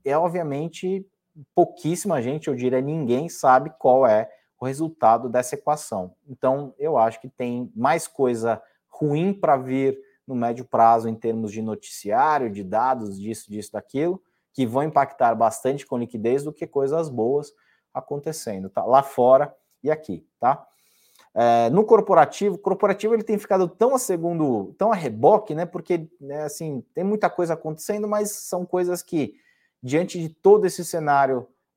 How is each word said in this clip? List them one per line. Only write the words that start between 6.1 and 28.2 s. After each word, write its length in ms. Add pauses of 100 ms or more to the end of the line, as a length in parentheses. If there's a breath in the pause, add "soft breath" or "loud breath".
Então, 500
eu 200
acho 240
que 80
tem 440
mais 360
coisa 520 (280 soft breath)
ruim 440
pra 220
vir 420 (300 soft breath)
no 80
médio 300
prazo 420
em 80
termos 380
de 80
noticiário, 880
de 120
dados, 560
disso, 320
disso, 220
daquilo, 500 (300)
que 140
vão 180
impactar 500
bastante 520
com 120
liquidez 460
do 80
que 160
coisas 400
boas 460 (400)
acontecendo, 760
tá? 140
Lá 180
fora 540 (260)
e 80
aqui, 380 (140)
tá? 260 (680 soft breath)
É, 360
no 160
corporativo, 720
o 40
corporativo 540
ele 100
tem 140
ficado 280
tão 300
a 20
segundo, 800
tão 140
a 40
reboque, 600
né? 100
Porque, 540
né, 220
assim, 420 (100)
tem 120
muita 240
coisa 240
acontecendo, 560
mas 220